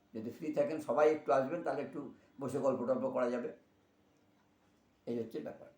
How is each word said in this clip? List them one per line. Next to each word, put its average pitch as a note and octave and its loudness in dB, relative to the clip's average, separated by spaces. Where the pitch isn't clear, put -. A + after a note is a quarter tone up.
যদি A2+ -8
ফ্রি D3+ -6
থাকেন D3 0
সবাই D3+ 6
একটু D3+ 2
আসবেন, C3+ 2
তাহলে C#3+ -2
একটু C#3+ -10
বসে C#3 -2
গল্প B2 2
টল্প B2+ 0
করা B2 0
যাবে। A#2+ -2
এই A#2+ -4
হচ্ছে A2 -6
ব্যাপার। - -12